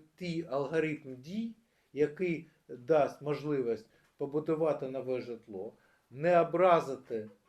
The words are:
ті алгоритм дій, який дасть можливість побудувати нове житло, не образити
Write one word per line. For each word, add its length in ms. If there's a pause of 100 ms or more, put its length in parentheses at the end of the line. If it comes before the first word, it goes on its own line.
(160)
ті 340
алгоритм 640
дій, 400 (380)
який 560 (180)
дасть 540
можливість 680 (280)
побудувати 720
нове 320
житло, 520 (360)
не 320
образити 880 (200)